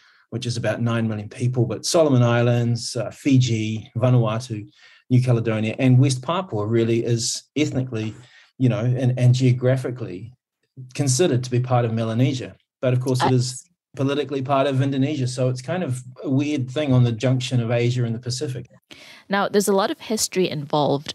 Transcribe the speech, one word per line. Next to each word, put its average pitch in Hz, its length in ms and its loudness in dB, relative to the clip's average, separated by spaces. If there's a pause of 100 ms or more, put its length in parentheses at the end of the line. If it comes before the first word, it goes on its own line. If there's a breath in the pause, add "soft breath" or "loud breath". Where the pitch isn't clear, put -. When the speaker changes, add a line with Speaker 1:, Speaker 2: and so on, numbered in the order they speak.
(280 soft breath)
Speaker 1:
which 123 160 -8
is 110 140 -6
about 107 240 -2
nine 117 260 0
million 104 220 -8
people, 123 340 0
but 101 220 -4
Solomon 143 360 4
Islands, 120 720 2
uh, 104 160 -6
Fiji, 113 840 0
Vanuatu, 113 720 0 (400 soft breath)
New 127 140 4
Caledonia, 110 560 0
and 127 220 6
West 127 200 2
Papua 165 460 -4
really 117 380 2
is 113 400 -2 (100)
ethnically, 127 580 -4 (460 loud breath)
you 127 100 4
know, 104 120 0
and, 127 360 0
and 123 200 4
geographically 123 960 -2 (640)
considered 143 500 0
to - 80 -12
be 120 80 2
part 123 240 0
of 110 80 -2
Melanesia. 113 640 -2 (260)
But 127 100 2
of 123 60 2
course, 131 240 0
it 139 40 4
Speaker 2:
I 131 80 2
Speaker 1:
is - 360 -2 (240)
politically 139 480 -2
part 135 240 2
of 131 160 2
Indonesia. 135 460 0
So 127 200 -2
it's 127 140 -4
kind 175 220 -4
of 127 180 -6 (220)
a 339 40 -4
weird 143 400 0
thing 151 240 -2
on 123 120 6
the 117 80 2
junction 127 480 -2
of 117 100 -2
Asia 120 320 0
and 113 140 -2
the - 20 -8
Pacific. 127 500 -8 (600 loud breath)
Speaker 2:
Now, 196 200 0
there's 202 200 2
a 202 40 2
lot 202 200 2
of - 80 -12
history - 500 -2
involved, 143 640 -2